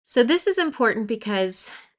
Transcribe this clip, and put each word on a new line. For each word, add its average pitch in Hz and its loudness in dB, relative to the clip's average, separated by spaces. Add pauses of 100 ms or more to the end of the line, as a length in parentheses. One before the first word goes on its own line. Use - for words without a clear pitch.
(100)
So 247 4
this 330 2
is 381 2
important 240 -2
because 208 -2 (280)